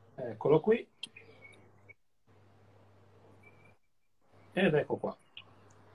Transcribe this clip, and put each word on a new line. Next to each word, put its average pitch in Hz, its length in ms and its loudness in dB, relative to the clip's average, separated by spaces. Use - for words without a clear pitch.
Eccolo 131 440 2
qui. 220 260 0
Ed 180 220 2
ecco 135 220 0
qua. 98 200 -6